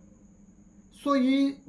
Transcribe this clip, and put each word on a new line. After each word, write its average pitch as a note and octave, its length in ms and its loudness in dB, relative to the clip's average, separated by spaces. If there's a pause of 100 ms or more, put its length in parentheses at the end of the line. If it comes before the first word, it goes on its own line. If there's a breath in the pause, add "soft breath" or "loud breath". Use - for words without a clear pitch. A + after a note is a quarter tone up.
(1040)
So, C#4 120 0
ఈ C4+ 360 0 (160)